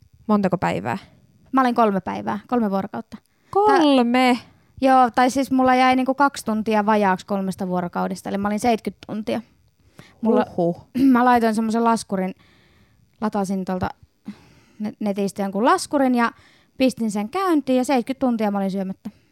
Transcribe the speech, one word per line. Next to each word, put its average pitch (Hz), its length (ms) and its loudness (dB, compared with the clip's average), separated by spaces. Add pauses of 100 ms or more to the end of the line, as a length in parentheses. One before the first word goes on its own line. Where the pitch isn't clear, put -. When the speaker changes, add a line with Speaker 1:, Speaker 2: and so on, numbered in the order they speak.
(260)
Speaker 1:
Montako 196 320 2
päivää? 175 400 -4 (540)
Speaker 2:
Mä 262 80 2
olin 247 140 0
kolme 208 260 2
päivää, 202 380 -8 (100)
kolme 226 220 0
vuorokautta. 196 460 -6 (340)
Speaker 1:
Kolme? 262 920 4
Speaker 2:
Tää, - 100 -20 (300)
joo, 254 300 4
tai 254 200 2
siis 269 200 -2
mulla 262 240 2
jäi 254 220 4
niinku 254 180 -2
kaksi - 300 0
tuntia 214 420 -2
vajaaksi 208 400 2
kolmesta 190 420 -4
vuorokaudesta, 185 600 -6
eli 196 100 -6
mä 208 100 -4
olin 208 120 -4
seitkyt 220 360 0 (100)
tuntia. 220 360 -6 (760)
Mulla, 214 260 2 (100)
Speaker 1:
Uhuh. 170 300 -2 (120)
Speaker 2:
<clears throat> 269 140 4
mä 240 120 4
laitoin 233 300 4
semmosen 226 300 -2
laskurin, 196 500 -2 (840)
latasin 196 440 -2
tuolta 185 240 -4 (920)
net-, 214 220 -8
netistä 202 420 -4
jonkun 196 220 -2
laskurin 277 500 2
ja 233 180 0 (460)
pistin 226 320 0
sen 208 180 -4
käyntiin 320 480 0
ja 247 80 2
seitkyt 254 340 -2
tuntia 226 320 -2
mä 202 80 -4
olin 196 120 -2
syömättä. 190 400 -8 (220)